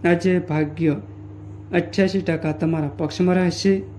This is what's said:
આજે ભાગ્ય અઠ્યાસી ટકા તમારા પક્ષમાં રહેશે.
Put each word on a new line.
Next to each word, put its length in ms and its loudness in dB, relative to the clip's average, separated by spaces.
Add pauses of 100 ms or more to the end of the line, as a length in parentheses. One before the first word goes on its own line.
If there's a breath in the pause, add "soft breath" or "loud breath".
આજે 340 4
ભાગ્ય 580 0 (760)
અઠ્યાસી 480 2
ટકા 320 -2
તમારા 460 -2
પક્ષમાં 360 2
રહેશે. 480 2 (160)